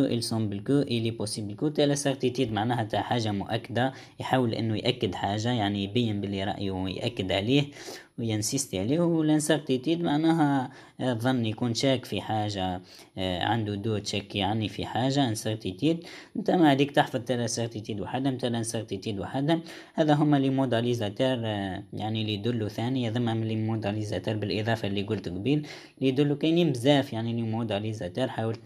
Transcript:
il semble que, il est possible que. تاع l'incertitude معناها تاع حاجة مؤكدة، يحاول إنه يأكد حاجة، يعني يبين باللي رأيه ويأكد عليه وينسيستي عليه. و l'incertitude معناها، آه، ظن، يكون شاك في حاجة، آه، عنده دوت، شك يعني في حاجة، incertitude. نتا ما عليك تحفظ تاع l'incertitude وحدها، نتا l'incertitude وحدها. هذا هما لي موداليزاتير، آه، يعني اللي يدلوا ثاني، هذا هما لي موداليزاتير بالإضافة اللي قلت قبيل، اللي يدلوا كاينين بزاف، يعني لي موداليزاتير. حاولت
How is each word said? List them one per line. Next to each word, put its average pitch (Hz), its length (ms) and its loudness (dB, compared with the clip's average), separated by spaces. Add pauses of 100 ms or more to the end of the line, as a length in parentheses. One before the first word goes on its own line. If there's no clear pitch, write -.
(160)
il 113 60 -2
semble 107 400 -2
que, 143 220 2 (120)
il 113 140 0
est 113 120 -8
possible 104 340 -6
que. 147 100 -2
تاع 147 280 2
l'incertitude 135 580 0
معناها 113 320 0
تاع 101 180 -2
حاجة 110 300 0
مؤكدة، 110 600 -2 (280)
يحاول 120 340 2
إنه 110 220 0
يأكد 110 380 0
حاجة، 107 340 -2
يعني 101 360 2
يبين 107 360 0
باللي 98 240 -2
رأيه 98 260 -2
ويأكد 95 640 -2
عليه 123 320 4 (540)
وينسيستي 110 600 -2
عليه. 127 220 0
و 160 380 4
l'incertitude 151 640 0
معناها، 151 680 2 (300)
آه، 127 140 0
ظن، 120 320 2
يكون 117 280 0
شاك 131 300 2
في 101 160 -4
حاجة، 98 600 -2 (380)
آه، 92 240 0
عنده 104 320 0
دوت، 101 320 -2
شك 104 300 -4
يعني 107 320 0
في 87 180 -6
حاجة، 131 480 0
incertitude. 110 720 -2 (300)
نتا - 200 0
ما 156 120 8
عليك 139 220 4
تحفظ 139 300 2
تاع 120 260 -2
l'incertitude 110 540 -4
وحدها، 131 320 -2
نتا 120 300 -2
l'incertitude 107 560 -4
وحدها. 156 420 0 (340)
هذا 151 200 4
هما 147 220 6
لي 135 140 4
موداليزاتير، 120 920 2
آه، 98 380 -2 (100)
يعني 110 280 -2
اللي 107 140 0
يدلوا 107 340 -2
ثاني، 120 400 -2
هذا 113 100 -2
هما 113 260 0
لي 113 120 -2
موداليزاتير 107 800 -2
بالإضافة 107 520 0
اللي 98 140 0
قلت 101 260 -2
قبيل، 123 380 0 (320)
اللي 131 100 2
يدلوا 143 280 2
كاينين 165 360 4
بزاف، 131 400 4
يعني 113 200 -2
لي 117 100 -2
موداليزاتير. 110 880 -2
حاولت 113 380 -2